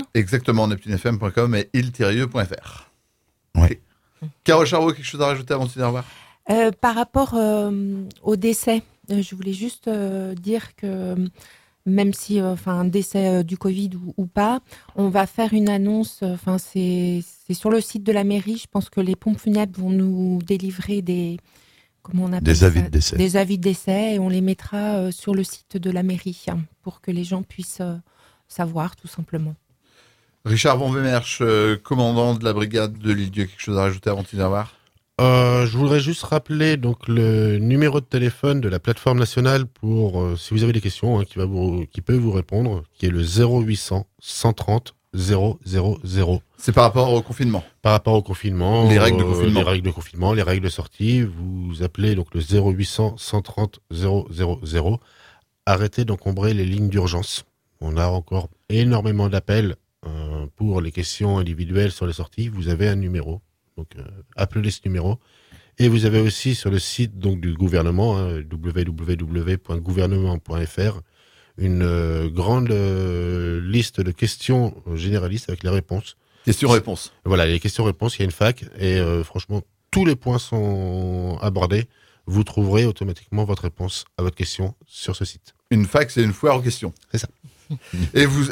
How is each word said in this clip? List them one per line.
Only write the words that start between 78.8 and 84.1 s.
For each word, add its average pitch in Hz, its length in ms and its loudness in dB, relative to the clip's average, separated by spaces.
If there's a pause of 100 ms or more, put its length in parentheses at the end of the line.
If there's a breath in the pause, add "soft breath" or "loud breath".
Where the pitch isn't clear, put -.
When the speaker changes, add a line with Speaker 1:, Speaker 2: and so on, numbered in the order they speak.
Speaker 4:
euh, 85 260 0
franchement, 98 380 -6 (280)
tous 190 140 2
les 156 140 4
points 123 220 -2
sont 92 1040 -2
abordés. 98 460 0 (380 soft breath)
Vous 98 180 2
trouverez 104 420 2
automatiquement 104 600 -4
votre 101 180 -4
réponse 90 420 -6 (120)